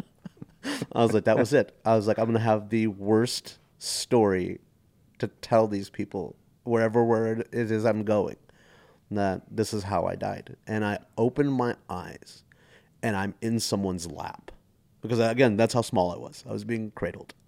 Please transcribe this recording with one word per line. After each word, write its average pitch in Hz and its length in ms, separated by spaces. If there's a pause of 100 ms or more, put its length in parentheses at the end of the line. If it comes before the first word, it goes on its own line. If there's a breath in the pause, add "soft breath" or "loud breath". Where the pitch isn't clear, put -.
(960 loud breath)
I 117 80
was 107 100
like, 104 120
"That 110 120
was 120 160
it." 123 220 (100)
I 113 100
was 104 120
like, 107 100
"I'm 113 80
gonna 113 140
have 107 300
the 110 180
worst 107 720 (220)
story 95 800 (600)
to 110 80
tell 110 400
these 98 220
people 95 460 (280)
wherever, 117 400
where 113 300
it 113 200
is 110 320
I'm 107 180
going, 104 340 (760 soft breath)
that 98 300 (100)
this 107 220
is 104 100
how 95 220
I 90 100
died." 98 400 (120)
And 107 180
I 104 140 (180)
opened 131 360
my 120 220 (140)
eyes, 87 540 (580 soft breath)
and 110 140
I'm 98 260
in 113 180
someone's 92 500
lap. - 420 (500)
Because, 113 180
again, 117 380
that's 113 160
how 120 80
small 90 320
I - 40
was. - 300
I 107 60
was 104 100
being 110 280
cradled. - 420 (140)